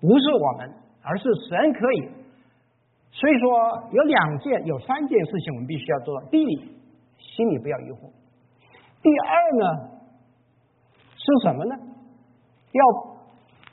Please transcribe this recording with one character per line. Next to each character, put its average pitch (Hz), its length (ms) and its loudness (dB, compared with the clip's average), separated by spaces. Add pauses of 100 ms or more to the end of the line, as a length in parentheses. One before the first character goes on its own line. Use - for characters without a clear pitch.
不 151 60 2
是 277 260 6
我 147 240 0
们， 127 160 -16 (300)
而 160 140 -4
是 226 120 -2 (180)
神 240 260 0
可 247 200 0
以。 160 160 -4 (1040)
所 - 180 0
以 294 100 4
说 233 520 0
有 214 120 2
两 175 360 2
件， 240 260 -4
有 151 140 -6
三 277 280 -6
件 220 180 0
事 185 140 -8
情 156 140 -8
我 120 60 -10
们 123 80 -10
必 156 100 -8
须 135 140 -12
要 139 80 -2
做 139 200 -8
到。 - 80 -16
第 311 140 2
一， 226 160 -2 (600)
心 - 320 -6
里 143 100 -2
不 110 100 -10
要 127 100 -6
疑 127 120 -16
惑。 - 180 -20 (920)
第 - 80 4 (100)
二 330 380 2
呢， 214 80 0 (1500)
是 - 100 -20 (180)
什 160 120 0
么 143 80 -6
呢？ 247 120 -6 (960)
要 262 100 6 (880)